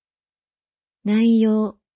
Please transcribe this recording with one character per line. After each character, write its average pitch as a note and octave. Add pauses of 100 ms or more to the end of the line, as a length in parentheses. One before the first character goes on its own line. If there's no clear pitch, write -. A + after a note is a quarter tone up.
(1040)
内 A3+
容、 G#3+ (180)